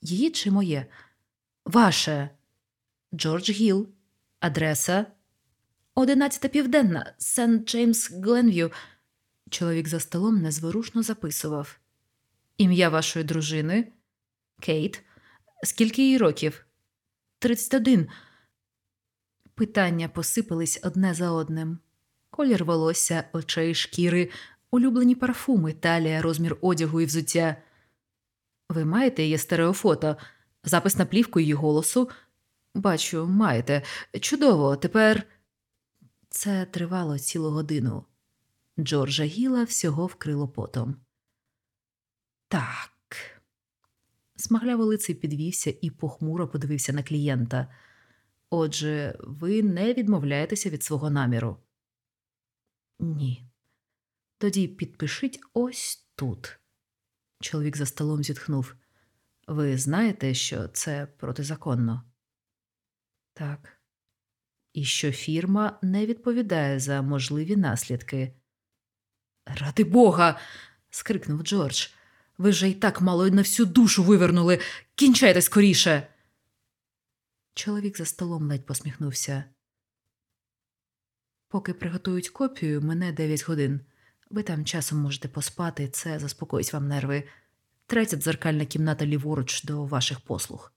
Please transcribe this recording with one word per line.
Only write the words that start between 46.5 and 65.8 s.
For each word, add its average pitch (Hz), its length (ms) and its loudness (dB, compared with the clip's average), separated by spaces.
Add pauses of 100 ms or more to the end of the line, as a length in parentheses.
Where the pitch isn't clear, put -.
на 143 100 -2
клієнта. 131 720 -2 (760)
«Отже, 151 720 -2
ви 175 420 -2
не 202 300 0
відмовляєтеся 196 800 0
від 151 120 -6
свого 151 280 -2
наміру?» 120 460 0 (1400)
«Ні». 143 500 -6 (880)
«Тоді 196 300 0
підпишіть - 720 -8 (120)
ось - 600 -6
тут». - 440 -8 (800)
Чоловік 147 360 -4
за 143 100 -4
столом 151 380 -2
зітхнув. 139 500 -4 (720)
«Ви 147 320 -2
знаєте, 139 560 0
що - 340 -6
це 143 380 -8
протизаконно?» 127 960 -4 (1300)
«Так». - 480 -12 (920)
«І 147 120 -6
що 139 280 -2
фірма 185 720 -2